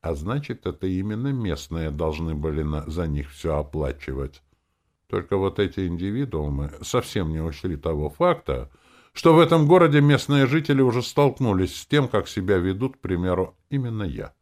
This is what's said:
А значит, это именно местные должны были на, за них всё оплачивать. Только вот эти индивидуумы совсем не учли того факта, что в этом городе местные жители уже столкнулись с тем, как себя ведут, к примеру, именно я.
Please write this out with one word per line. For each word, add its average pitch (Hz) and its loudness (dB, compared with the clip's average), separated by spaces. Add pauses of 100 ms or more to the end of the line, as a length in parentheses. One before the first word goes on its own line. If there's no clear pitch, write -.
А 82 -4
значит, 113 -6
это 92 -4
именно 107 -2
местные 82 -4
должны 80 -4
были 76 -2
на, 76 -4
за 82 -4
них 71 -4
всё 80 -4
оплачивать. 69 -6 (680)
Только 98 -2
вот 95 -2
эти 95 -2
индивидуумы 85 -4 (100)
совсем 98 -4
не 80 -4
учли 80 -6
того 76 -4
факта, 71 -2 (440)
что 165 6
в 160 10
этом 160 6
городе 156 6
местные 143 4
жители 143 2
уже 123 4
столкнулись 117 2
с - -16
тем, 143 2
как 101 0
себя 98 0
ведут, 95 -2
к - -20
примеру, 90 -2 (140)
именно 120 -4
я. 69 -8